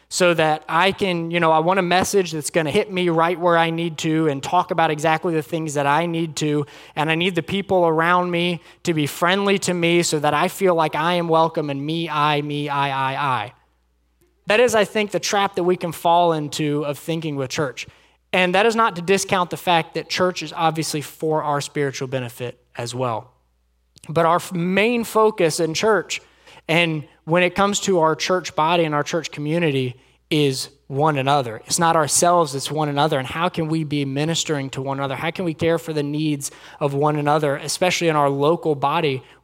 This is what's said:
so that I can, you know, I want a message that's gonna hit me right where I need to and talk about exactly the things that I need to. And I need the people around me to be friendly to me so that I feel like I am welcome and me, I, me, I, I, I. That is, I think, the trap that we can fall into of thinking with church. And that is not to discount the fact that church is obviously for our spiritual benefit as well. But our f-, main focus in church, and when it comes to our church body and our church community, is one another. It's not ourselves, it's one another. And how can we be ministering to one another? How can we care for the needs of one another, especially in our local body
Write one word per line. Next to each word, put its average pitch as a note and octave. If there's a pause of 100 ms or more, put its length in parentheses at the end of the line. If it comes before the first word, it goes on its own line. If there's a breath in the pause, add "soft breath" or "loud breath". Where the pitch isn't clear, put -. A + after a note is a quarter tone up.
(120 soft breath)
so F3+
that D#3
I F3
can, F3
you E3+
know, E3
I D#3
want F3+
a F#3
message F3+
that's D#3
gonna D#3
hit G#3
me F3+
right E3
where E3+
I E3
need E3
to D#3+
and C#3
talk F3+
about E3
exactly D#3+
the D#3
things D#3+
that C#3+
I D3
need E3
to. D3 (320 loud breath)
And D#3
I D#3+
need F3
the E3
people F#3+
around F3
me E3+ (240 loud breath)
to F3
be D3+
friendly G3
to F#3
me E3+
so D#3+
that D3
I D#3
feel F#3
like D#3+
I E3
am E3+
welcome D#3+
and C#3
me, E3
I, D3+
me, D3
I, C#3+
I, C3+
I. B2+ (920)
That G#3+
is, A#3+
I G#3+
think, G#3
the F3
trap G3
that F3+
we F3+
can F3
fall E3+
into D3
of C#3+
thinking D#3+
with C3+
church. - (460 soft breath)
And F3+
that G3+
is A3+
not A3+
to F3
discount F#3+
the E3
fact E3+
that D#3+
church F3+
is D#3
obviously D#3+
for D#3
our D3
spiritual C#3
benefit B2 (180)
as A#2+
well. A#2+ (760)
But E3
our E3
f-, -
main G3
focus G#3+
in D#3+
church, G3+ (480 loud breath)
and D#3+ (180 soft breath)
when F3
it F3
comes G3+
to F#3+
our D#3
church F3+
body E3+
and D3+
our D3
church D#3
community, D3 (320 soft breath)
is C#3+ (180)
one D3
another. C3
It's -
not E3
ourselves, E3
it's C3+
one D3+
another. C#3+
And B2+
how E3+
can E3
we D#3+
be C#3+
ministering C#3+
to C3+
one C3+
another? C3+
How D#3
can F#3
we D#3+
care E3
for D#3+
the D3
needs D3 (300 loud breath)
of C#3
one D3+
another, D3
especially E3+
in D#3
our C#3+
local D3+
body C#3+ (220 loud breath)